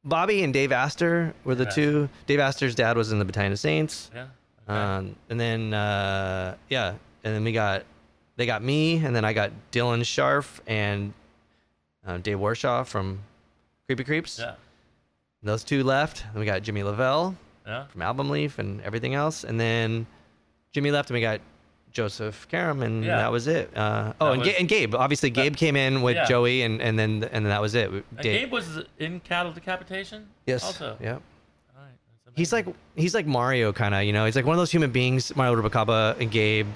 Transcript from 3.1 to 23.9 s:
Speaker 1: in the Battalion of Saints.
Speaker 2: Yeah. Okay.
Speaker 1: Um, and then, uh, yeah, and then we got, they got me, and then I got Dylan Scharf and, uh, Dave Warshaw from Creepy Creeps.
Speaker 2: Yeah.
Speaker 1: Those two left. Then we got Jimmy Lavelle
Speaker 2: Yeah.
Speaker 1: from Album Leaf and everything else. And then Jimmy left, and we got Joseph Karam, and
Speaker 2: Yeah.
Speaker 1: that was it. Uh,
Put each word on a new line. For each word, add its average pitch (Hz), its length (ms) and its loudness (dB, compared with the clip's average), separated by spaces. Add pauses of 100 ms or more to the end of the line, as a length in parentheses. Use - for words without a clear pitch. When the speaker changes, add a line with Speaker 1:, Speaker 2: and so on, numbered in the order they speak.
Speaker 1:
in 104 60 2
the 104 60 2
Battalion 101 280 0
of 101 60 -4
Saints. 156 540 -2
Speaker 2:
Yeah. 123 120 -14 (420)
Okay. 104 100 -2
Speaker 1:
Um, 98 380 -4 (140)
and 117 100 -4
then, 113 340 -2
uh, 98 840 -2 (140)
yeah, 120 200 0 (340)
and 110 100 -2
then 107 120 -2
we 113 80 -2
got, 101 300 0 (520)
they 120 100 -2
got 110 160 -2
me, 156 360 2
and 139 180 0
then 110 80 2
I 110 80 2
got 104 200 0 (200)
Dylan 120 300 2
Scharf 139 680 0
and, 101 460 -2 (920)
uh, 90 120 -6
Dave 98 220 -4
Warshaw 120 460 0
from 95 340 -4 (680)
Creepy 127 180 -4
Creeps. 156 360 -6
Speaker 2:
Yeah. - 160 -10 (840)
Speaker 1:
Those 107 220 -2
two 135 220 0
left. 139 380 0 (100)
Then 107 80 -6
we 107 40 -2
got 98 180 0
Jimmy 104 200 -2
Lavelle 135 540 0 (280)
Speaker 2:
Yeah. 120 220 -10
Speaker 1:
from - 140 -12
Album 131 280 -2
Leaf 147 300 -2
and 101 220 -6
everything 117 340 -4
else. 151 300 -2
And 113 120 -4
then 113 480 0 (680)
Jimmy 143 180 0
left, 143 200 0
and 123 40 -2
we 117 60 0
got 110 180 0 (520)
Joseph 107 580 -6
Karam, 143 320 -2
and 110 240 -2
Speaker 2:
Yeah. 110 120 2
Speaker 1:
that 117 140 2
was 120 160 -2
it. 160 300 0
Uh, 107 420 -2